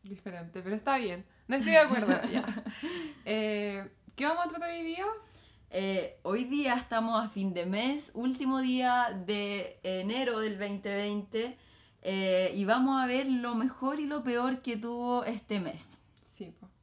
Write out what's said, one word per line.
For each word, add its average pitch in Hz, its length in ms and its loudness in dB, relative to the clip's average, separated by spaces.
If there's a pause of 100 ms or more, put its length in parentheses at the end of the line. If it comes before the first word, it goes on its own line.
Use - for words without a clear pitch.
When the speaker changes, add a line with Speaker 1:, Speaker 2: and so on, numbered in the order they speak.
Speaker 1:
diferente? 185 580 -12
Pero 190 140 -4
está 269 220 0
bien. 190 280 -4 (240)
No 254 80 2
estoy 254 160 2
de 320 60 12
acuerdo, 233 280 6
Speaker 2:
<laughs> - 240 2
Speaker 1:
ya. 240 140 0 (800)
Eh, 208 640 -2 (260)
¿qué 277 100 -2
vamos 339 200 2
a 320 40 -4
tratar 339 200 -6
hoy 339 140 -6
día? 339 220 -4 (680)
Speaker 2:
Eh, 190 520 -2
hoy 220 220 0
día 269 300 2
estamos 226 480 0
a 208 60 -4
fin 190 240 -2
de 175 120 -2
mes, 247 480 0
último 262 480 0
día 254 460 4 (180)
de 202 580 -4
enero 220 560 0
del 214 180 -2
veinte 202 380 -4
veinte, 208 600 -4 (460)
eh, 185 520 2
y 196 100 2
vamos 262 360 4
a 254 60 2
ver 262 200 2
lo 240 280 0
mejor 262 440 0
y 302 60 -2
lo 285 180 -2
peor 254 380 0
que 233 160 -4
tuvo 240 460 -2
este 208 360 -4
mes. 160 280 -8 (480)
Speaker 1:
Sí, 175 240 -14
po. 190 80 -20 (160)